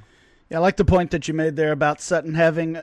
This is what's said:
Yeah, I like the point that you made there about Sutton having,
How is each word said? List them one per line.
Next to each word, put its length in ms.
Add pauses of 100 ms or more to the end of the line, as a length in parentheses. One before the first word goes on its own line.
(500)
Yeah, 60
I 40
like 160
the 80
point 280
that 160
you 60
made 200
there 160
about 300
Sutton 340
having, 480